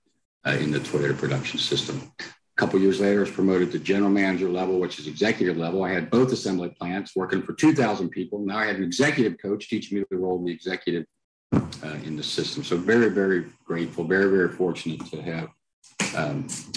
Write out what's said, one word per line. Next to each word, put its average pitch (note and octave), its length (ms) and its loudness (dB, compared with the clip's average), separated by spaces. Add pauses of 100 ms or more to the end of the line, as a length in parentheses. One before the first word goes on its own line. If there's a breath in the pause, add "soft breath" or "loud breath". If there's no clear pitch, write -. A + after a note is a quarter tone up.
(460)
uh, C#2 140 0
in D2+ 120 0
the C#2+ 80 0
Toyota C#2 360 -2
production C2+ 440 -4
system. - 600 -4
A - 40 -10 (340 loud breath)
couple F#2+ 220 2
years F#2+ 200 4
later, G2+ 200 4
I - 20 4
was G2 100 0
promoted F2+ 400 2
to F2 80 -2
general G2 300 2
manager F#2+ 400 2
level, F#2 300 0
which F2 200 -4
is D2+ 80 -10
executive F2+ 480 2
level. E2+ 280 0
I F#2 80 0
had F2 180 -2
both B2+ 240 4
assembly F#2 360 -2
plants F#2 460 -8
working F#2 260 -2
for - 120 -8
two D#3 200 4
thousand G2+ 360 0
people. G2 340 -6
Now G2 140 -2
I A2 80 0
had G2+ 120 -2
an F#2+ 60 0
executive A2+ 560 2
coach G#2 300 -4
teaching G2+ 300 -2
me G2 100 -2
the F#2+ 80 -4
role F2+ 220 0
of F2 60 -4
the F2 60 -2
executive, E2+ 540 -4 (480)
uh, D#2 500 -2
in D#2 140 -6
the D2+ 60 -8
system. - 400 -4
So - 120 -2
very, G#2+ 360 4
very F#2+ 340 2 (180)
grateful, E2+ 400 -4
very, F#2+ 260 4
very F#2+ 200 4
fortunate E2 600 -4
to D#2 100 -10
have, E2 280 -8 (680)
um, C#2+ 300 -2 (300)